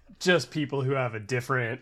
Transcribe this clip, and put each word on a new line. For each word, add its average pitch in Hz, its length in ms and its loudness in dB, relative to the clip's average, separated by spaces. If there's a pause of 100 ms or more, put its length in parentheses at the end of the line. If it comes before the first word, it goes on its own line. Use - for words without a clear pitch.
(200)
just 175 320 4
people 139 320 -2
who 131 80 0
have 123 240 0
a 110 40 -4
different 123 640 -2